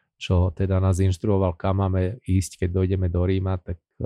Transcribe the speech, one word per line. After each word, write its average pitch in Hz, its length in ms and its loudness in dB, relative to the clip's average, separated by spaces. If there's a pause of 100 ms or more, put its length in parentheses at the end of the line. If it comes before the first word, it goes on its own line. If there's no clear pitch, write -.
(200)
čo 90 320 2
teda 95 240 -2
nás 92 240 2
inštruoval, 95 560 0
kam 98 240 -2
máme 92 400 -2
ísť, - 400 -2
keď 92 140 0
dojdeme 92 340 0
do 87 160 0
Ríma, 95 320 0
tak 90 240 -10 (260)